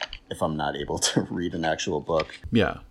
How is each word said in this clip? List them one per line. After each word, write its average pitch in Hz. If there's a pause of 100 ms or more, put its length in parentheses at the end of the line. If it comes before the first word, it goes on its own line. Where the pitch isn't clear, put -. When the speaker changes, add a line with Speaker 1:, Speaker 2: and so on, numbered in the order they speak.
(300)
Speaker 1:
if -
I'm 80
not 73
able 73
<laughs> -
to -
read 87
an 82
actual 80
book. 78 (160)
Speaker 2:
Yeah. 104 (120)